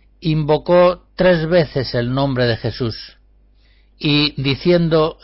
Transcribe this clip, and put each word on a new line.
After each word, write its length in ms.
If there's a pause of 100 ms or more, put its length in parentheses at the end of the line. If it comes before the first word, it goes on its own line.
(220)
invocó 840 (100)
tres 320
veces 460
el 200
nombre 340
de 100
Jesús, 600 (840)
y 420
diciendo: 800